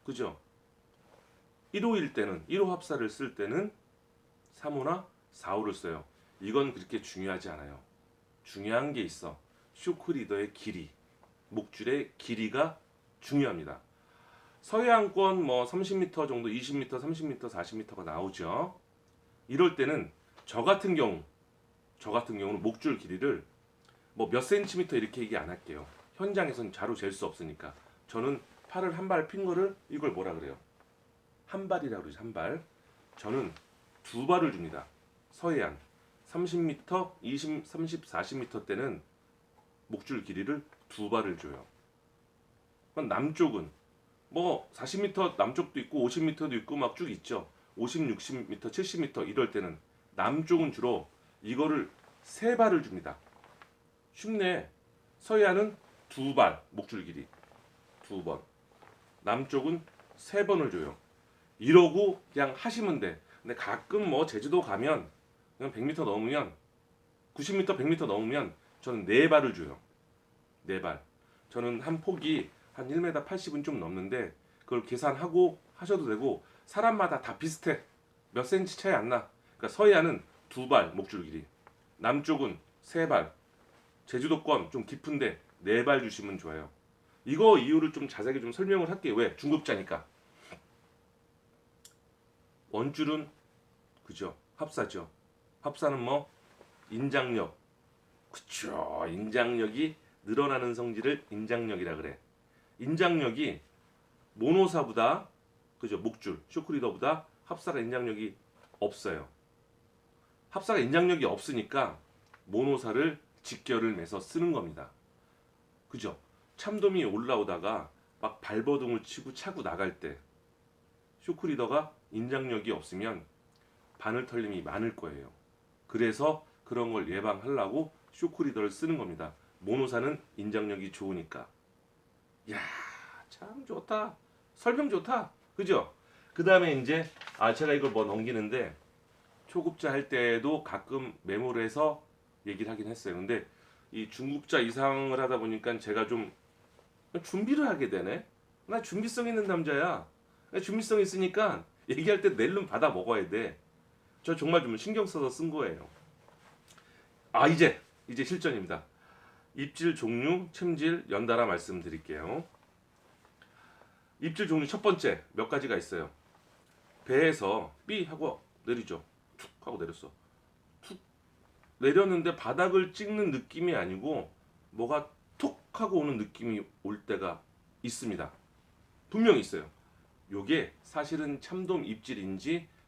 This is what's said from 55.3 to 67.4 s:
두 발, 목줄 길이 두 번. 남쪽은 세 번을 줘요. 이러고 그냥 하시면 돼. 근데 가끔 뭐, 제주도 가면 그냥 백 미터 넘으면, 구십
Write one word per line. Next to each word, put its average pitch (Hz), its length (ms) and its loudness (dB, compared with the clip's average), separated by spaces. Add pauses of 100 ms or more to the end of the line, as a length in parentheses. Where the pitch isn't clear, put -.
두 135 260 -2
발, 98 360 6
목줄 101 340 -8
길이 80 220 -12 (760)
두 95 200 -8
번. 80 180 -4 (840)
남쪽은 135 600 0 (340)
세 196 300 0
번을 165 240 4
줘요. 78 260 -6 (640)
이러고 165 640 8 (100)
그냥 143 240 0
하시면 208 440 -2
돼. 87 200 -4 (220)
근데 117 120 -8
가끔 196 540 -2
뭐, 151 180 4
제주도 147 340 0
가면 113 500 0 (480)
그냥 135 140 -6
백 113 120 -6
미터 156 200 -2
넘으면, 110 500 -2 (800)
구십 190 240 -4